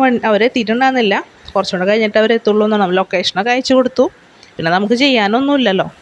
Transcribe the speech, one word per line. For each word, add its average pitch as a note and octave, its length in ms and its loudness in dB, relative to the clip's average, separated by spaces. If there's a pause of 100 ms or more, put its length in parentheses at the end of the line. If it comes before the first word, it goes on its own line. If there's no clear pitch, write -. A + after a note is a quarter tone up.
വൺ-, B3 240 0
അവരെത്തിയിട്ടുണ്ടായിരുന്നില്ല. A3+ 920 0 (400)
കുറച്ചും F#3+ 240 -2
കൂടെ F3+ 100 -2
കഴിഞ്ഞിട്ട് G#3+ 280 0
അവരെത്തുള്ളൂ A3 480 0
എന്നാണ്. G3+ 320 0
ലൊക്കേഷനൊക്കെ F#3+ 540 -2
അയച്ചു C4 220 -2
കൊടുത്തു. B3+ 320 2 (500)
പിന്നെ E3 160 -4
നമുക്ക് G3+ 220 0
ചെയ്യാനൊന്നുമില്ലല്ലോ. A#3+ 960 0 (140)